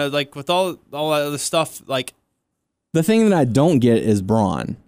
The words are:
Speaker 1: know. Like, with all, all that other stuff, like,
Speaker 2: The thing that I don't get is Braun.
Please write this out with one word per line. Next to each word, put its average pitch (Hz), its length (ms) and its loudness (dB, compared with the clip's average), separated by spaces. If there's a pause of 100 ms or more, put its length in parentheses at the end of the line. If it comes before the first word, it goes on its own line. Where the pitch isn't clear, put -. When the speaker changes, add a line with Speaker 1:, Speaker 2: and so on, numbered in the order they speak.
(100)
Speaker 1:
know. 139 60 -4
Like, 143 180 -6
with 143 160 -14
all, 180 280 -2 (140)
all 151 200 -4
that 147 140 0
other 143 120 -8
stuff, - 480 -4
like, 131 280 -6 (800)
Speaker 2:
The 160 80 2
thing 220 260 2
that 190 100 2
I 143 60 4
don't 135 340 2
get 117 200 4
is 101 240 0
Braun. 95 540 -2 (120)